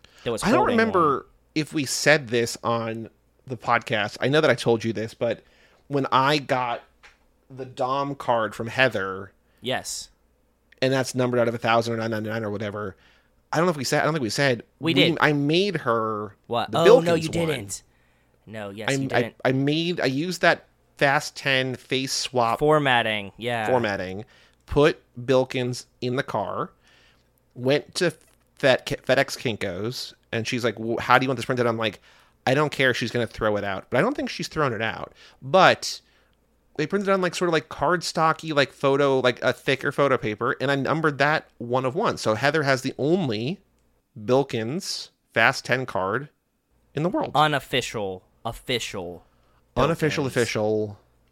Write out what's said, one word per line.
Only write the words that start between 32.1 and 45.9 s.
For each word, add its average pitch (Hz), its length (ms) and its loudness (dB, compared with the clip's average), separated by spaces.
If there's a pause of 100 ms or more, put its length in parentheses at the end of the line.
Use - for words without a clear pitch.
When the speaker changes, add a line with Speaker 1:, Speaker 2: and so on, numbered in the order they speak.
Speaker 2:
"I 127 60 4
don't 143 180 2
care. 131 220 2
She's 117 180 -2
gonna 120 160 -2
throw 107 300 0
it 101 80 -2
out." 98 240 -6
But - 80 0
I 131 60 4
don't 247 120 2
think 277 140 -6
she's - 200 -8
thrown 139 260 -2
it 104 80 -4
out. - 320 -6 (260)
But 139 640 4 (720)
they 151 100 -2
printed 196 220 -4
on, 196 140 2
like, 175 120 0
sort 180 140 0
of, 170 60 0
like, 156 160 0
cardstocky, 160 840 0
like, 139 180 2
photo, 139 480 2
like, 123 220 2
a 123 120 2
thicker - 360 -2
photo 135 280 2
paper, 117 420 -2
and 135 100 -2
I 139 60 2
numbered 147 420 0
that 147 280 2 (120)
one 123 280 -2
of 127 80 -2
one. 175 240 0
So 110 160 2
Heather 143 300 0
has 135 180 0
the 135 160 -4
only 139 640 -2 (600)
Bilkins 127 880 -2 (220)
Fast 120 320 2
Ten 127 220 -2
card 104 420 -4 (640)